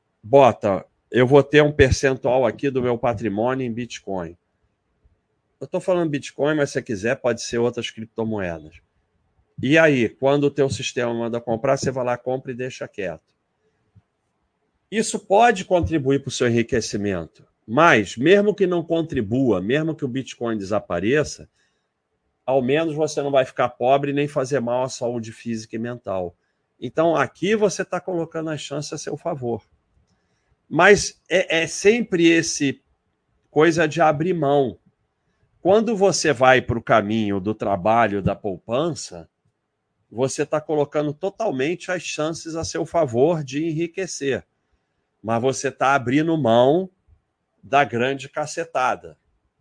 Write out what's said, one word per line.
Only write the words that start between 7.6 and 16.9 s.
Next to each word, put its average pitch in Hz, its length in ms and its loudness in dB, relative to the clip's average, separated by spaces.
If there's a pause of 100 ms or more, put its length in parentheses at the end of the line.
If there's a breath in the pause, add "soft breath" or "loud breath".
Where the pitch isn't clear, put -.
criptomoedas. 101 920 -8 (800)
E 139 160 2
aí, 143 320 4
quando 143 360 0
o 143 60 2
teu 139 180 0
sistema 120 440 -4
manda 117 260 -4
comprar, 117 380 -2
você 135 140 -4
vai 127 120 -4
lá, 123 140 -2
compra 131 340 -6
e 120 40 -10
deixa 127 320 -10
quieto. 85 460 -10 (1600)
Isso 214 280 -2
pode 208 440 2
contribuir 151 580 0
pro 131 100 -10
seu 127 160 0
enriquecimento, 104 1000 -2 (180)